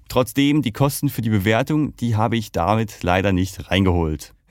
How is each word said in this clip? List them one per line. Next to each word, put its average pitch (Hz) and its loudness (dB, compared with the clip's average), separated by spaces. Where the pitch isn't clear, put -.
Trotzdem, 139 2
die 117 -2
Kosten 139 0
für 131 -6
die 110 -2
Bewertung, 113 0
die 117 -2
habe 110 0
ich 110 -6
damit 104 0
leider 92 2
nicht - -2
reingeholt. 87 0